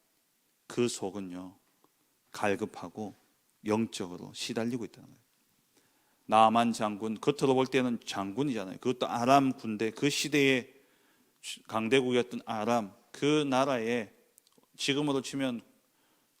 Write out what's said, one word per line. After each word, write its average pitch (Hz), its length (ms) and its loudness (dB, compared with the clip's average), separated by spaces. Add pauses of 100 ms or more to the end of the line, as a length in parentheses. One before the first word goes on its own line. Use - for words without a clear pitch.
(680)
그 123 200 0
속은요, 92 680 -10 (760)
갈급하고 101 840 -4 (500)
영적으로 104 680 -4
시달리고 117 520 -6
있다는 - 220 -20
거예요. - 120 -20 (1080)
나만 110 480 6
장군, 107 460 -4
겉으로 139 340 2
볼 131 140 2
때는 127 360 0
장군이잖아요. 101 760 -6
그것도 - 280 -2
아람 131 440 4
군대, 110 400 -4
그 - 180 -2
시대의 135 640 2 (920)
강대국이었던 120 800 0
아람, 110 460 0 (180)
그 151 320 0
나라의 127 680 0 (640)
지금으로 139 460 0
치면, 131 400 -6 (800)